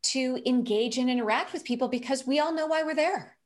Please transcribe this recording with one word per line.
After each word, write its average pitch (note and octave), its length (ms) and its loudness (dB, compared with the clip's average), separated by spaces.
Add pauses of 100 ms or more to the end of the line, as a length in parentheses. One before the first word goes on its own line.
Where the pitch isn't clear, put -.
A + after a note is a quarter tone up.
to B3+ 420 0
engage A#3+ 520 2
and B3+ 120 2
interact B3 440 0
with E4+ 100 -6
people B3 240 0
because B3+ 380 -2
we C#4 140 2
all D#4+ 140 0
know D#4 140 -2
why D#4+ 160 2
we're D#4 120 -2
there. E4 500 0